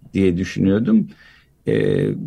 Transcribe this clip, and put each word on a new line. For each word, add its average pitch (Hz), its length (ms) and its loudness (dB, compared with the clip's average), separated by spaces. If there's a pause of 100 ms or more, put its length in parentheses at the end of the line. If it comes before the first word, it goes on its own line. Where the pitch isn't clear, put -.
(140)
diye 95 220 2
düşünüyordum. 104 720 0 (640)
E, 50 380 0 (200)